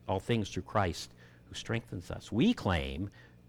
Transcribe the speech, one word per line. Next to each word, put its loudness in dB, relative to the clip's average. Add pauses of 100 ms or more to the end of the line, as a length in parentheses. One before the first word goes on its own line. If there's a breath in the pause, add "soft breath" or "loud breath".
all 2
things 0
through -4
Christ 0 (320 loud breath)
who -16
strengthens -6
us. -10
We 6
claim 0 (380 loud breath)